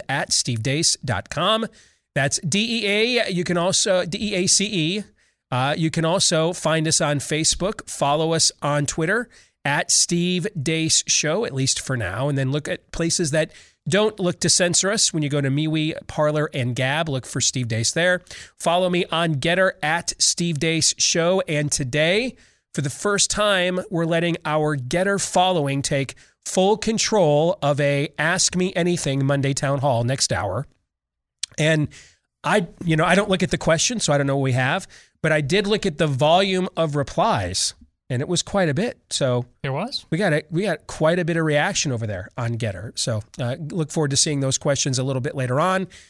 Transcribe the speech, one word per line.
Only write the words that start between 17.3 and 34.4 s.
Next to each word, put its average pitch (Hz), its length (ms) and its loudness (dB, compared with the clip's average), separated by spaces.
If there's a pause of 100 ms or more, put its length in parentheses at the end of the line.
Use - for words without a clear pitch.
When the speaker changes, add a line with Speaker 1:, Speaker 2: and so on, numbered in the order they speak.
Speaker 1:
Steve 127 260 -2
Deace 113 240 -2
there. 175 300 2 (360)
Follow 175 320 2
me 175 220 0
on 165 240 0
Gettr 175 360 2 (100)
at 160 380 -2
Steve 170 400 0
Deace 160 380 0
Show. 175 500 2
And 147 240 -2
today, 160 640 0 (400)
for 156 60 -2
the 139 100 -2
first - 400 0
time, 185 480 2 (100)
we're 165 160 0
letting 165 400 0
our 151 320 0
Gettr 175 420 0
following 170 600 2
take 139 320 -2 (320)
full 196 320 4
control 175 840 2
of 143 160 2
a 143 300 2 (100)
Ask 170 360 0
Me 180 200 0
Anything 160 500 0
Monday 139 280 2
Town 139 260 -2
Hall 123 240 2
next 131 280 0
hour. 101 360 -4 (920)
And 156 300 2 (560)
I, 175 240 2 (180)
you 160 100 4
know, 156 100 2
I 175 100 6
don't 202 140 2
look 185 120 2
at 185 80 0
the 165 80 -2
question, 170 420 2
so 151 140 0
I 143 40 4
don't 139 100 2
know 139 100 0
what 139 60 0